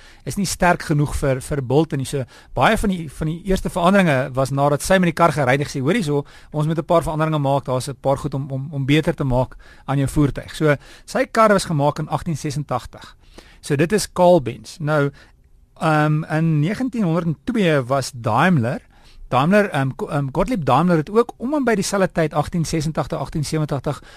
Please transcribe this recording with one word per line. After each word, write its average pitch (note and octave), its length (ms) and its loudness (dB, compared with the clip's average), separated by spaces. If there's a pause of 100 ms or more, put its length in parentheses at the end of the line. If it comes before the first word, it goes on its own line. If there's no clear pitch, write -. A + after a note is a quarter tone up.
(240)
is C#3 140 -8
nie G3 80 -2
sterk F3 380 0
genoeg D3 320 0
vir, C3+ 260 0
vir C#3+ 220 -4
bulte C#3+ 340 0
nie. C3 80 -4
So C#3 180 -6 (300)
baie E3+ 240 2
van A3 120 0
die, E3 220 -4
van - 160 -6
die E3 160 -6
eerste F#3+ 260 -2
veranderinge E3+ 640 2
was C3 180 0
nadat C#3+ 300 2
sy - 160 0
met F#3 100 4
die E3 60 2
kar E3+ 200 4
gery C3+ 180 0
het C#3+ 80 2
en C#3+ 80 -2
gesê, C#3 140 -6
"Hoor C#3+ 120 0
hierso, D3 320 -2 (280)
ons D3+ 120 -2
moet D#3+ 120 0
'n D#3+ 80 -4
paar E3 180 2
veranderinge D#3 360 -2
maak. C#3 260 0
Daar's B2+ 240 -4
'n B2 100 -10
paar C3+ 180 0
goed C#3 160 -8
om, C#3 180 -6
om, C3+ 200 -8
om C#3 140 -4
beter D3+ 300 2
te D#3 100 -4
maak B2+ 320 0 (280)
aan C#3 120 -2
jou C3+ 100 0
voertuig." - 480 -2
So D3+ 200 2 (340)
sy C4 220 0
kar A3 180 4
was G3 160 4
gemaak D3 340 0
in D3+ 80 -6
agtien D#3 300 -4
sesentagtig. C3+ 800 -8 (460)
So D3 140 0
dit D#3+ 180 2
is - 200 0
Karl F3+ 280 6
Benz. - 380 -10
Nou, D3 300 0 (720)
ehm, D3+ 420 2
in D#3+ 360 0
negentien G#3+ 440 -2
honderd E3 220 0
en D#3+ 180 -2
twee F3+ 380 2
was C3 340 -2
Daimler, B2+ 640 2 (480)
Daimler, F#3 420 2
ehm, C3+ 260 -2
Ko-, - 120 -8
ehm, C#3+ 240 -4
Gottlieb G3+ 340 -2
Daimler D#3+ 320 4
het D3+ 120 -2
ook A3+ 280 0
om B3+ 160 -4
en D4 100 0
by A#3 120 2
dieselfde F#3+ 360 0
tyd, D#3+ 220 -2
agtien D#3+ 320 -2
sesentagtig, D#3 520 -4
agtien D3 260 -6
sewenentagtig, D3+ 600 -4 (140)